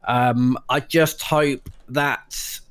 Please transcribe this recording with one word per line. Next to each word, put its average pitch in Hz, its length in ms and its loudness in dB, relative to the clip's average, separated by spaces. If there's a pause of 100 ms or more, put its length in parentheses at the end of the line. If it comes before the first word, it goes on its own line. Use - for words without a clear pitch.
Um, 123 520 2 (100)
I 139 120 0
just - 420 0
hope 151 480 0 (180)
that 139 500 -4 (320)